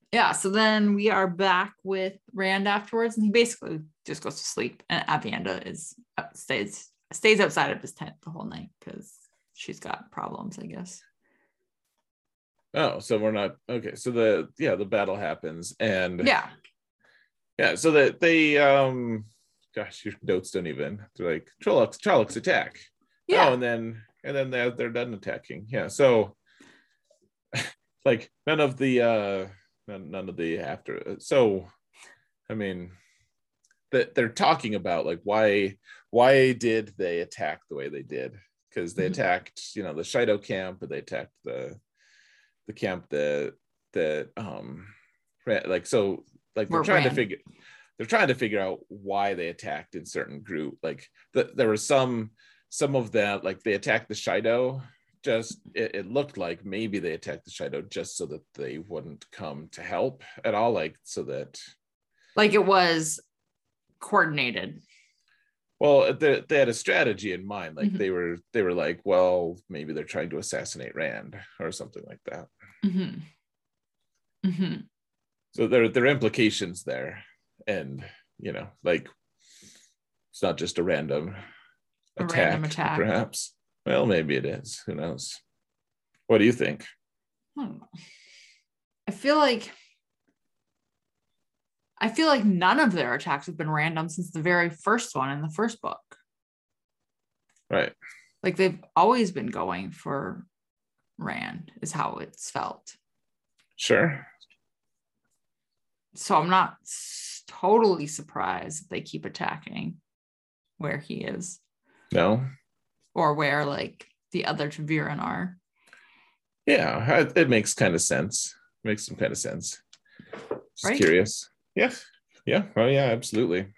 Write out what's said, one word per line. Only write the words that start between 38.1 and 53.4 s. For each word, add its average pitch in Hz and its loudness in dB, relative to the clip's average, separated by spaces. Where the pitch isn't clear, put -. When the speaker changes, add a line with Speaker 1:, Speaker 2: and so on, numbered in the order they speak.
Speaker 2:
'Cause 87 -8
they 92 -2
Speaker 1:
Mm-hmm. 92 -2
Speaker 2:
attacked, 90 -2
you 98 -6
know, 78 -8
the 80 -6
Shido 110 0
camp, 95 -8
and 78 -10
they 69 -6
attacked - -10
the, 64 -10
the 110 -12
camp 92 -6
that, 73 -2
that, 78 -2
um, 80 -12
ra-, 107 0
like, 87 -2
so, 98 0
like, 107 -2
they're 165 0
Speaker 1:
Were 151 0
Speaker 2:
trying 185 4
to 127 4
Speaker 1:
Rand 139 -4
Speaker 2:
figure, 113 -2
they're 113 -8
trying 214 4
to 123 4
figure 107 -2
out 95 -4
why 98 -2
they 85 -6
attacked 76 -10
in 76 -10
certain 71 -8
group. 76 -8
Like, 73 -8
the, 127 0
there 117 2
was 107 0
some, 123 2
some 139 -2
of 113 -2
that, 101 0